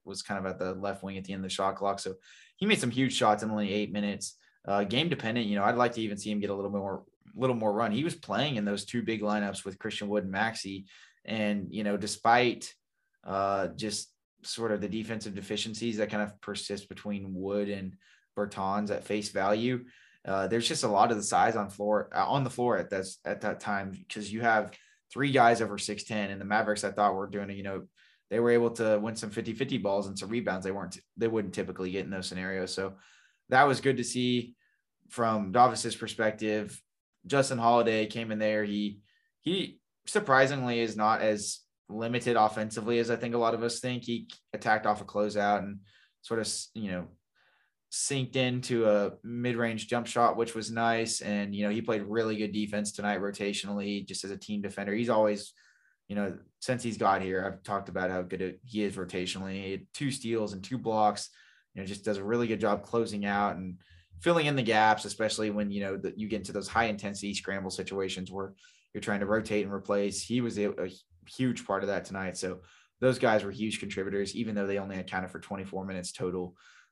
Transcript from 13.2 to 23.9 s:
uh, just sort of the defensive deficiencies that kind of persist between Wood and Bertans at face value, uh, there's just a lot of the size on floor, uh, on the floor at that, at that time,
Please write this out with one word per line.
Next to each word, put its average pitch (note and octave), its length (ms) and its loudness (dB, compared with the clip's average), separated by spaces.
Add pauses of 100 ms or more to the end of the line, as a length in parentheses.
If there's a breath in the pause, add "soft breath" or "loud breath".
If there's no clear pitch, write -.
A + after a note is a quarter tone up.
uh, G2 520 0
just G#2 340 -6 (360)
sort A2+ 280 -2
of G2 80 0
the G2+ 80 -4
defensive A2 440 -6
deficiencies G#2+ 640 -4
that G#2 120 0
kind G#2 120 -2
of G2+ 200 -6
persist G2+ 480 -8
between G2 440 -8
Wood G2+ 360 -2
and F#2+ 260 -8 (420 soft breath)
Bertans G2+ 540 0
at - 140 -4
face G#2 240 -2
value, A2 560 2 (400 loud breath)
uh, F#2+ 220 0
there's A#2 200 2
just D3 160 0
a B2 40 2
lot G#2+ 240 6
of A2 60 2
the G2+ 60 -2
size G#2+ 320 4
on G2+ 140 -2
floor, G#2 440 0
uh, F#2+ 140 2
on C#3 160 2
the B2 60 -2
floor A#2+ 280 2
at F2 120 -2
that, F#2+ 160 -2 (180)
at G2+ 180 -4
that G#2 200 -4
time, G2 320 -4 (160)